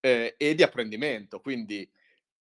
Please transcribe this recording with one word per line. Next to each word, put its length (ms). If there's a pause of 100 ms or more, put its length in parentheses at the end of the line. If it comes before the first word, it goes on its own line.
eh, 380
e 160
di 80
apprendimento. 800
Quindi 500 (500)